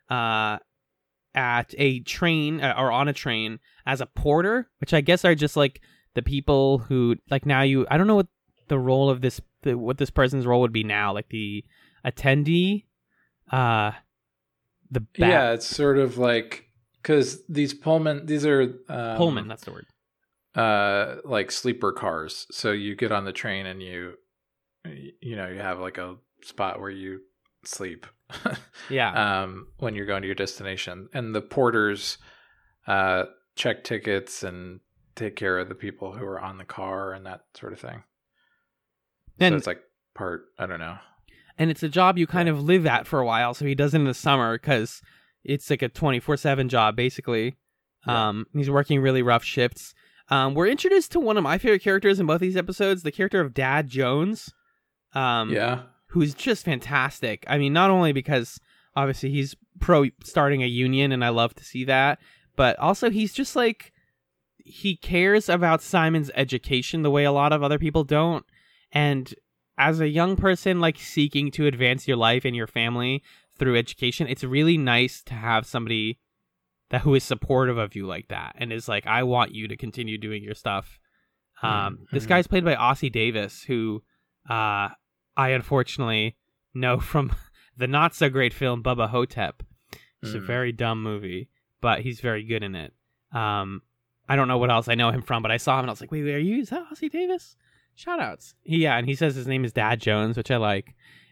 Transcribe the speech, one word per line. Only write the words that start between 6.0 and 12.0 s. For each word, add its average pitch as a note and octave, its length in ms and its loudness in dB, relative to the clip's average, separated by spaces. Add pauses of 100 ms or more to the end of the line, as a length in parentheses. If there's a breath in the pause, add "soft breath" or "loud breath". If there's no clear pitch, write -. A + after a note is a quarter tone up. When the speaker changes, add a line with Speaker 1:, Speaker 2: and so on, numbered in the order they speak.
Speaker 1:
the A#2+ 80 -2
people C3+ 560 2
who, A#2+ 380 2 (140)
like, C#3 160 -2
now C3+ 160 4
you, C3+ 280 4
I C3+ 80 4
don't F#3+ 80 6
know G#3+ 100 6
what F#3+ 120 2 (400)
the C#3+ 100 0
role C3 320 4
of B2 100 0
this, B2+ 200 -2 (220)
the, B2+ 140 0
what B2 220 -4
this C#3 120 0
person's C3 360 2
role B2 160 4
would A#2 100 2
be A2 120 0
now, G#2 280 0
like, G#2 160 -6
the G#2 360 -8 (400 soft breath)